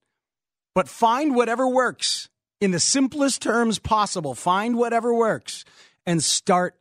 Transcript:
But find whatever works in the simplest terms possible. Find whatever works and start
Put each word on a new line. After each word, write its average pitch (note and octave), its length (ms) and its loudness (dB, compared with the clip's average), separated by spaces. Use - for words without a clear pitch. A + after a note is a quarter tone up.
But F#3 160 0
find B3+ 460 0
whatever A#3+ 340 2
works B3 600 -2
in G3 100 2
the E3+ 80 0
simplest C#4 640 0
terms A3+ 360 0
possible. F#3+ 580 -2
Find G#3+ 420 0
whatever A#3 360 0
works A3 520 -2
and E3+ 180 0
start - 580 0